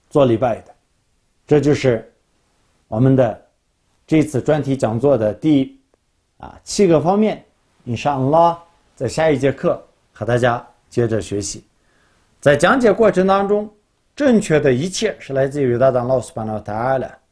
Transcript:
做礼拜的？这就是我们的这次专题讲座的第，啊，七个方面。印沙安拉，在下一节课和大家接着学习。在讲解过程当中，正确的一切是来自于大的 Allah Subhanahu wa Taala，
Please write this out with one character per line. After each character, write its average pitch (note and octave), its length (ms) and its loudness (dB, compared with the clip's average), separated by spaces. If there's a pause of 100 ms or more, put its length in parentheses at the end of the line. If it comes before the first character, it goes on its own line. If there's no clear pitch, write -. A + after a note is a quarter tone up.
做 C#3+ 160 4
礼 A#2 100 2
拜 A2 260 -2
的？ - 120 -20 (720)
这 D3+ 160 4
就 C#3+ 140 2
是 A#2+ 360 -2 (760)
我 A2 120 -6
们 C3+ 160 4
的 A2 300 0 (600)
这 D#3 160 2
次 B2+ 180 -4
专 D3+ 220 -2
题 C3+ 120 -2
讲 A#2 240 -4
座 C#3 160 2
的 G#2+ 160 0
第， C3+ 480 -2 (580)
啊， - 260 -20
七 - 240 0
个 E3 120 4
方 F3 180 0
面。 G#3 280 -2 (380)
印 A#2+ 120 -6
沙 C#3+ 180 -2
安 C3 180 -2
拉， E3+ 280 4 (360)
在 C3 120 -6
下 D#3+ 220 0
一 D3 80 2
节 C3 140 0
课 C#3+ 280 -4 (320)
和 - 140 -10
大 A#2 100 -2
家 A#2+ 300 0 (240)
接 A#2+ 180 -2
着 G#2+ 140 -2
学 G2+ 180 -8
习。 - 240 -10 (800)
在 D3 140 4
讲 F#3 240 2
解 A#3+ 120 4
过 G#3 200 2
程 F#3 160 0
当 G3 200 2
中， G#3 220 -2 (460)
正 B3+ 240 2
确 D#3 200 0
的 C#3 140 2
一 C3+ 140 -4
切 F#3+ 320 -6
是 - 140 -12
来 C3+ 140 0
自 C#3+ 140 -6
于 B2 160 0
大 C3 140 4
的 B2 80 0
Allah B2 220 -2
Subhanahu G#2+ 400 -8
wa - 20 -18
Taala， A#2+ 480 -4 (200)